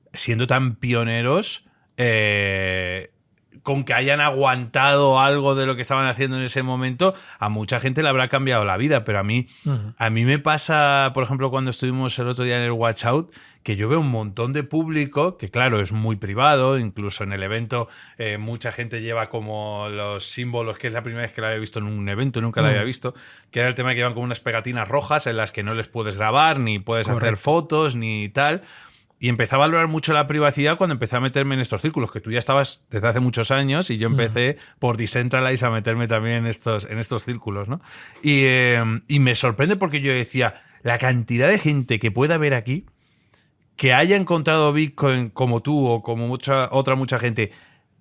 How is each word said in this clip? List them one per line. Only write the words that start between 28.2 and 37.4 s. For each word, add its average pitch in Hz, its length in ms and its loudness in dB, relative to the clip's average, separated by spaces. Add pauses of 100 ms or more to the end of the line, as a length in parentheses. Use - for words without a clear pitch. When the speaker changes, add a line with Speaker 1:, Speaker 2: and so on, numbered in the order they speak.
Speaker 1:
tal. 147 340 0 (580)
Y 123 80 0
empecé 120 260 0
a 135 40 4
valorar 160 280 4
mucho 156 260 -2
la 147 140 2
privacidad 147 500 2
cuando 170 180 0
empecé 120 200 -4
a 123 60 0
meterme 135 340 0
en 131 60 0
estos 113 200 -4
círculos, 151 300 -2
que - 100 -12
tú 110 120 -8
ya 120 80 0
estabas 135 500 0
desde 107 160 -2
hace 120 140 2
muchos 120 320 0
años, 139 380 0
y 117 60 -2
yo 113 120 0
Speaker 2:
Ujú. 135 120 2
Speaker 1:
empecé 120 360 0 (240)
por 120 160 0
Decentralize 127 680 0
a 123 60 2
meterme 113 380 0
también 113 300 0
en 117 100 -2
estos, 107 420 -4
en 107 80 -6
estos 117 260 -4
círculos, 104 440 -6